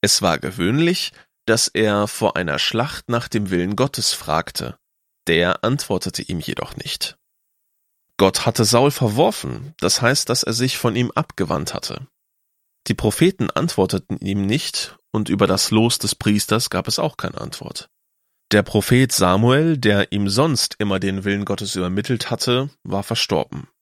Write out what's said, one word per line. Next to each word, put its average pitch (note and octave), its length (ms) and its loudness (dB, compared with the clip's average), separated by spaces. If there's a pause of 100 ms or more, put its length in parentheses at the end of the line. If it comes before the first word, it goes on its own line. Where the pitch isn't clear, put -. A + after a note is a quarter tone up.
Es - 200 2
war E2+ 180 2
gewöhnlich, B2 720 -2 (340)
dass A2+ 220 2
er G#2 400 2
vor - 300 0
einer D2+ 200 -2
Schlacht - 520 -4
nach A#2 180 -2
dem G#2 220 -2
Willen F#2 260 0
Gottes B2+ 380 0
fragte. - 640 -4 (500)
Der F2 380 2
antwortete G#2+ 560 -2
ihm - 180 -6
jedoch - 380 -8
nicht. - 400 -8 (1000)
Gott - 300 2
hatte A#2 180 0
Saul A#2+ 280 4
verworfen, C3 840 -2
das - 260 0
heißt, B2 280 2
dass - 140 0
er A2+ 100 -2
sich B2 240 0
von A2+ 180 0
ihm A#2+ 160 0
abgewandt E2 640 -2
hatte. - 340 -8 (800)
Die - 60 0
Propheten - 580 2
antworteten - 680 0
ihm G2 260 -2
nicht - 520 -4 (140)
und G#2+ 160 -2
über G2 200 2
das F#2 220 2
Los A2+ 300 4
des - 160 -2
Priesters G#2+ 540 0
gab F#2+ 180 -4
es - 100 -2
auch - 200 -4
keine - 240 -8
Antwort. - 480 -12 (640)
Der G#2 100 6
Prophet B2 480 4
Samuel, B2 680 4
der G#2 360 2
ihm G2+ 160 0
sonst C3 500 0
immer G2 220 0
den G2 240 -2
Willen G2+ 180 0
Gottes G2 320 -4
übermittelt F#2+ 560 -2
hatte, B2 380 0 (140)
war G2 200 -4
verstorben. - 640 -2 (140)